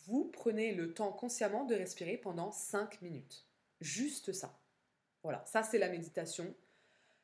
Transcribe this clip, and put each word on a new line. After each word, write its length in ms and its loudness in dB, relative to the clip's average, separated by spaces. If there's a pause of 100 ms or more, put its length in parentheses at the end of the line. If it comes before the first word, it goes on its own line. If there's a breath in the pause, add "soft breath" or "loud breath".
Vous 200 4
prenez 480 2
le 200 0
temps 200 0
consciemment 500 0
de 100 2
respirer 440 -2
pendant 340 -4
cinq 500 -2
minutes. 460 -10 (320)
Juste 540 -2
ça. 260 -8 (640)
Voilà, 220 -2
ça 180 4
c'est 140 4
la 100 6
méditation. 640 -4 (720 soft breath)